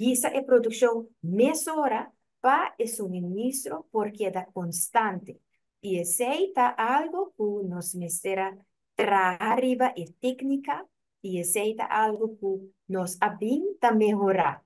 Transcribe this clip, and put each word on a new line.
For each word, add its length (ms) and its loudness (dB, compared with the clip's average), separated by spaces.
essa 260 2
é 140 -2
produção 680 2
mesora 920 0
pa 380 2
e 80 -2
suministro 1040 -6
porque 340 -2
é 260 -4
constante. 880 -2
E 160 -2
esse 260 0
aí 280 0
tá 260 2
algo 600 -2
que 300 -2
nos 260 -6
mesera 640 -4
tra 440 2
arriba 560 2
e 180 -10
técnica, 720 -4
e 160 -4
esse 200 0
aí 160 -2
tá 140 -6
algo 480 0
que 560 -6
nos 280 -4
abin 580 0
tá 120 6
melhorar. 760 4